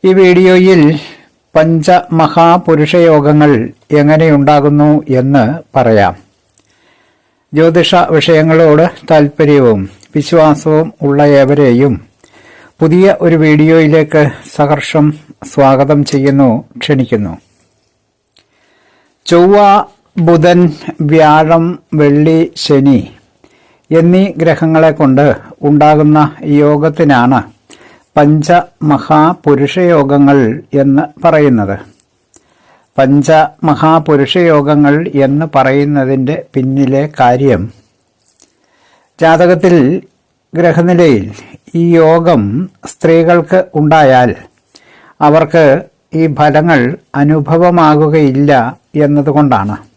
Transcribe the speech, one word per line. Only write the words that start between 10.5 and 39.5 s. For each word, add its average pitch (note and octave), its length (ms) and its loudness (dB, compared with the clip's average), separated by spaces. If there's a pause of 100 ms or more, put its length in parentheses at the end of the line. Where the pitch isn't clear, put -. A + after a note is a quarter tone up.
ഉള്ള C#3+ 120 0 (220)
ഏവരെയും C3+ 540 0 (840)
പുതിയ F3 260 2 (200)
ഒരു E3 100 2 (100)
വീഡിയോയിലേക്ക് D#3 760 2 (340)
സഹർഷം D3 500 -2 (480)
സ്വാഗതം C#3 440 0 (140)
ചെയ്യുന്നു, C#3 380 0 (320)
ക്ഷണിക്കുന്നു. A#2+ 520 -4 (2000)
ചൊവ്വ, F3+ 240 2 (720)
ബുധൻ, F3 320 2 (500)
വ്യാഴം, D#3+ 540 2 (340)
വെള്ളി, D3+ 420 2 (220)
ശനി C#3 380 2 (880)
എന്നീ F3 340 2 (160)
ഗ്രഹങ്ങളെ D#3+ 580 0
കൊണ്ട് C#3+ 280 0 (420)
ഉണ്ടാകുന്ന D3+ 500 2 (440)
യോഗത്തിനാണ് D3 760 0 (800)
പഞ്ചമഹാപുരുഷയോഗങ്ങൾ D3+ 2250 0 (440)
എന്ന് C#3 220 0 (180)
പറയുന്നത്. C3 540 0 (1200)
പഞ്ചമഹാപുരുഷയോഗങ്ങൾ D3+ 2000 0 (320)
എന്ന് D3 280 -2
പറയുന്നതിൻ്റെ C3+ 840 -2 (180)
പിന്നിലെ C3+ 480 -2 (180)
കാര്യം, B2+ 420 0 (1600)
ജാതകത്തിൽ F3 520 2 (840)